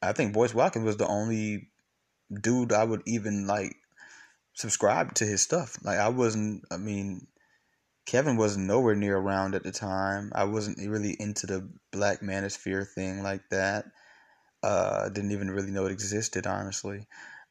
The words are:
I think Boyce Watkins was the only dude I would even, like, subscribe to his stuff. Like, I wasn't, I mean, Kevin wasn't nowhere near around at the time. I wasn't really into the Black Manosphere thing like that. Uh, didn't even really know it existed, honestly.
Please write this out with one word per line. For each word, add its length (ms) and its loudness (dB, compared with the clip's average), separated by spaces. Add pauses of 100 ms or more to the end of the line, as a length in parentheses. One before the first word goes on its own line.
I 120 0
think 200 0
Boyce 200 4
Watkins 320 2
was 120 2
the 100 2
only 640 -2 (720)
dude 300 2
I 120 6
would 240 0
even, 400 -2
like, 280 -2 (800)
subscribe 640 2
to 100 2
his 160 0
stuff. 420 0
Like, 140 0
I 120 4
wasn't, 600 2
I 60 -6
mean, 500 -4 (800)
Kevin 320 4
wasn't 300 2
nowhere 280 6
near 220 2
around 380 0
at 80 -2
the 80 -6
time. 640 -2
I 80 4
wasn't 340 -2 (100)
really 320 -2
into 280 -6
the 220 -6 (220)
Black 300 0
Manosphere 680 -4
thing 360 -6
like 280 -4
that. 340 0 (800)
Uh, 460 2
didn't 220 -4
even 180 -2
really 220 -4
know 140 -2
it 60 -2
existed, 560 -4
honestly. 600 -6 (440)